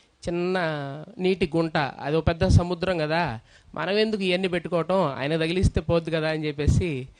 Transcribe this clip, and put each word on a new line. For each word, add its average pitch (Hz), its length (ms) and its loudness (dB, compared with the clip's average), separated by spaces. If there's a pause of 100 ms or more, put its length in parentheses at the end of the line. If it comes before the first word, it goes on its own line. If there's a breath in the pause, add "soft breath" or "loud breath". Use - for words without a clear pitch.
(280 soft breath)
చిన్న 180 300 0 (600)
నీటి 180 380 0
గుంట, 165 220 0
అది 143 380 -2
ఒక 160 120 0
పెద్ద 170 200 2
సముద్రం 180 500 2
కదా, 151 420 -2 (360 soft breath)
మనం 180 220 -2
ఎందుకు 214 260 0
ఇవన్నీ 185 240 2
పెట్టుకోవటం, 170 480 0
ఆయన 147 420 0
తగిలిస్తే 175 440 2
పోద్ది 165 300 0
కదా" 160 180 0
అని 156 180 -2
చెప్పేసి 143 600 0 (120 soft breath)